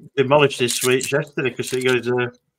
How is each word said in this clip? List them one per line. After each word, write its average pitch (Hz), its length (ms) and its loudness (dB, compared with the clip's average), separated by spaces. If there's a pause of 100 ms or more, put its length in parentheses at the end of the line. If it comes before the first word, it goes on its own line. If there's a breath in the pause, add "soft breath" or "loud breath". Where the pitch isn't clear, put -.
(180)
demolished 139 420 4
his 123 160 -2
sweets 127 340 0
yesterday 143 420 -4
'cause - 200 -8
he 127 120 -2
got 127 120 2
his, 120 160 -2
uh, 123 200 -2 (280)